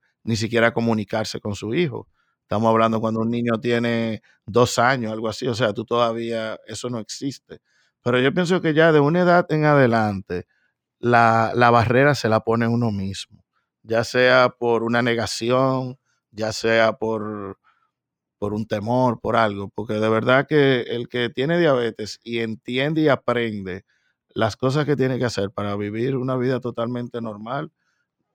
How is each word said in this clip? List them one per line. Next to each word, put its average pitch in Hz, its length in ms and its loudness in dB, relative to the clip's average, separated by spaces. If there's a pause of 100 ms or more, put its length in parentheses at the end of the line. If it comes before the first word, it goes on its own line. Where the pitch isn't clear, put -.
(240)
ni 113 120 -2
siquiera 113 380 2
comunicarse 110 680 -4
con 101 160 -8
su 107 180 -6
hijo. 131 360 -4 (320)
Estamos 110 280 0
hablando 113 300 4
cuando 113 220 -2
un 113 80 -2
niño 120 320 -2
tiene 117 600 -2 (240)
dos 117 340 2
años, 120 340 2
algo 110 160 -6
así, 117 180 -6
o 123 60 -2
sea, 107 200 0
tú 110 120 -6
todavía, 113 840 -2
eso 110 220 -10
no 120 100 -6
existe. - 640 -12 (420)
Pero 123 160 2
yo 131 140 2
pienso 180 280 0
que 160 120 0
ya 160 180 6
de 156 80 6
una 156 220 2
edad 175 300 4
en 156 140 0
adelante, 110 840 2 (520)
la, 117 560 4
la 120 140 6
barrera 120 460 4
se - 140 -4
la 110 120 2
pone 117 260 0
uno 117 240 0
mismo, 98 540 -8 (380)
ya 113 200 -2
sea 127 460 4
por 117 340 0
una 117 180 0
negación, 127 1000 -2 (320)
ya 107 200 -6
sea 113 420 2
por, 104 640 -8 (800)
por 104 140 -4
un 107 140 -4
temor, 117 540 0
por 110 160 -2
algo, 101 320 0
porque 107 260 -8
de 110 140 0
verdad 123 380 2
que 139 340 4
el 120 260 -6
que 120 220 -2
tiene 156 300 -2
diabetes 120 640 0
y 117 160 -6
entiende 127 600 -2
y 156 80 4
aprende 110 760 -2 (480)
las 107 220 -2
cosas 135 300 0
que 143 100 0
tiene 127 240 -2
que 131 60 -2
hacer 101 260 -4
para 101 240 -6
vivir 110 420 -4
una 131 180 -4
vida 127 240 -2
totalmente 120 640 -6
normal, 113 500 -10 (640)